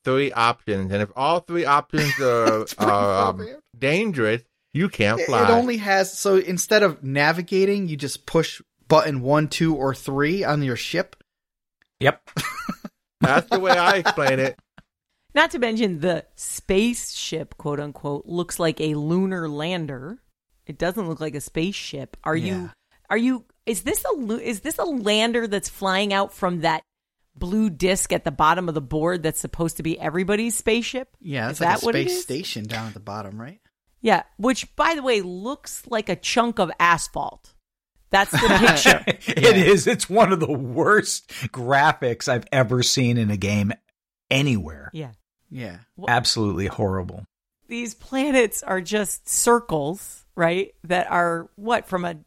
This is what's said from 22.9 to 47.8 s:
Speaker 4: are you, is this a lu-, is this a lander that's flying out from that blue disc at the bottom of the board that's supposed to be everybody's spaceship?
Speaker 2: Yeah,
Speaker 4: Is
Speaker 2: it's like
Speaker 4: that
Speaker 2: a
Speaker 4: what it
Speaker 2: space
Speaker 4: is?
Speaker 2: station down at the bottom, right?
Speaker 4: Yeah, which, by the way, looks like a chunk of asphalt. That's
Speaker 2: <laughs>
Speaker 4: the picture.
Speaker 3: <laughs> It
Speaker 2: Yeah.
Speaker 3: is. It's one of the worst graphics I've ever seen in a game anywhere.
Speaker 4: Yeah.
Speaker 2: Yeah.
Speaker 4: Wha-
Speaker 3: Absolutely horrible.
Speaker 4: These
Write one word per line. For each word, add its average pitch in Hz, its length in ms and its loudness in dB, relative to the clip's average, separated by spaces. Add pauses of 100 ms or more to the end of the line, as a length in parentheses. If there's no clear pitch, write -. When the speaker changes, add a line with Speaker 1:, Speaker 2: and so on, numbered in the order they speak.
Speaker 4:
are 202 80 0
you, 247 280 0 (200)
is 226 160 -2
this 381 240 -4
a 523 100 0
lu-, 233 240 -4
is 214 220 -6
this 302 160 -6
a - 80 -2
lander 226 600 0
that's 196 220 -4
flying 196 440 -2
out 196 200 -2
from 175 280 -4
that 160 200 0 (540)
blue 202 340 0
disc 180 440 0
at 170 100 -2
the 165 80 -2
bottom 170 380 2
of 151 60 -6
the 151 60 -2
board 156 420 -2
that's 156 160 -2
supposed - 380 -4
to 165 60 -12
be 160 160 -4
everybody's 196 560 -2
spaceship? 233 540 -2 (100)
Speaker 2:
Yeah, 135 280 -4
Speaker 4:
Is 135 60 -4
Speaker 2:
it's 151 80 -6
like 170 160 2
Speaker 4:
that - 60 -6
Speaker 2:
a - 20 -6
Speaker 4:
what 233 100 2
it 139 120 0
Speaker 2:
space 359 100 -2
Speaker 4:
is? - 60 -6
Speaker 2:
station 127 420 -8
down 110 220 -8
at 107 60 -12
the 101 60 -16
bottom, 101 420 -10
right? 151 180 -16 (420)
Speaker 4:
Yeah, 208 220 2 (140)
which, 226 380 -2
by 320 200 2
the 294 80 -8
way, 240 180 0
looks 185 640 -10
like 220 220 -4
a 180 60 -2
chunk 233 440 0
of 175 200 0
asphalt. - 760 0 (560)
That's 196 220 2
Speaker 2:
<laughs> - 0 -
Speaker 4:
the 165 60 0 (220)
picture. 190 460 6
Speaker 3:
<laughs> - 320 -4
It 214 200 8
Speaker 2:
Yeah. 185 80 6
Speaker 3:
is. 185 200 6
It's - 240 0
one 196 220 6
of 185 80 2
the 147 120 -2
worst 139 800 0 (220)
graphics 131 760 2
I've 123 240 0
ever 127 300 2
seen 120 360 2
in 110 140 2
a 104 60 -2
game 101 360 0 (580)
anywhere. 113 600 0
Speaker 4:
Yeah. 151 180 -12 (380)
Speaker 2:
Yeah. 107 280 -12 (180)
Speaker 4:
Wha- 175 140 -8
Speaker 3:
Absolutely 104 580 0
horrible. 95 580 -4 (420)
Speaker 4:
These 233 280 -8